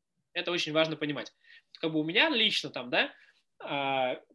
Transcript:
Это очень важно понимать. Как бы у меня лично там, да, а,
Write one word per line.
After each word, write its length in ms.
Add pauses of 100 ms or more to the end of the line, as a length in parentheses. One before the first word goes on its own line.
(340)
Это 180
очень 200
важно 240
понимать. 360 (480)
Как 120
бы 80
у 40
меня 240
лично 420
там, 200
да, 220 (480)
а, 600 (140)